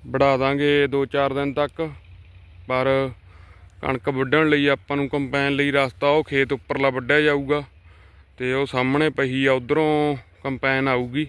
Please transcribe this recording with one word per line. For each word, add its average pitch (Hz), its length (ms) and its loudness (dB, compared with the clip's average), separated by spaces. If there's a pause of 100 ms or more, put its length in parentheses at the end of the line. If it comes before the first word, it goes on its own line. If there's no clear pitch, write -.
ਵੜਾ 135 300 2
ਦਾਂਗੇ 143 500 2
ਦੋ 139 200 0
ਚਾਰ 139 280 0
ਦਿਨ 139 180 -4
ਤੱਕ, 147 360 -4 (800)
ਪਰ 127 200 0 (960)
ਕਣਕ 135 280 -2
ਵੱਢਣ 135 380 2
ਲਈ 143 200 4
ਆਪਾਂ 139 280 -2
ਨੂੰ 139 120 -2
ਕੰਬਾਈਨ 139 440 -2
ਲਈ 143 200 0
ਰਸਤਾ 139 360 0
ਉਹ 151 160 2
ਖੇਤ 135 280 0
ਉੱਪਰਲਾ 139 380 -2
ਵੱਢਿਆ 131 300 0
ਜਾਊਗਾ, 143 420 0 (760)
ਤੇ 127 140 -4
ਉਹ 135 140 -2
ਸਾਹਮਣੇ 135 440 0
ਪਹੀ 135 360 -2
ਆ, 135 60 4
ਉੱਧਰੋਂ 147 640 0 (260)
ਕੰਬਾਈਨ 135 460 -2
ਆਊਗੀ। 127 400 -2